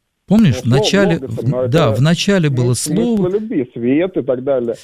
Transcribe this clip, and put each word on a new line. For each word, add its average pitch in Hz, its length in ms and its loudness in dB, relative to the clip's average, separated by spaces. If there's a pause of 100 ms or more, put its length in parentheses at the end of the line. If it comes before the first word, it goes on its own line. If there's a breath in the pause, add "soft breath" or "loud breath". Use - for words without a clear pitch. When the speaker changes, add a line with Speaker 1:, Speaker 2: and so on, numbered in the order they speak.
(280)
Speaker 1:
Помнишь, 190 360 4
Speaker 2:
Ну, 117 60 -2
Speaker 1:
в 120 80 4
начале, 190 400 2
Speaker 2:
слово 127 140 -10
логосом, 117 140 -6
Speaker 1:
в-, 123 40 0
Speaker 2:
но 127 180 0
Speaker 1:
да, 139 220 2
Speaker 2:
это 107 80 0
Speaker 1:
в 120 40 0
начале 170 500 2
было 123 240 0
Speaker 2:
смысл 220 420 -2
Speaker 1:
слово. 180 160 0
Speaker 2:
любви, 208 400 -4
свет 139 440 0
и 147 40 0
так 127 220 -2
далее. 127 400 -2